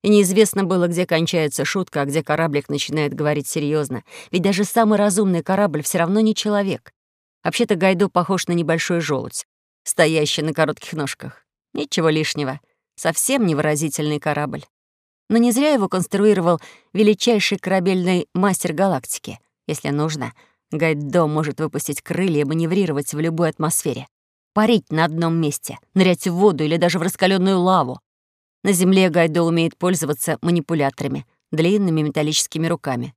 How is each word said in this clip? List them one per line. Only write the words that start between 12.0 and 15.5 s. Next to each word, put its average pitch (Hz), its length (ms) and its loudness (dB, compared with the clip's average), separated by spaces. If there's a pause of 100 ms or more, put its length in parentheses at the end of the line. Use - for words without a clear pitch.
лишнего. 147 500 -2 (360)
Совсем 220 520 0
невыразительный 151 720 -2
корабль. 147 460 -6 (640)
Но 220 100 2
не 233 140 4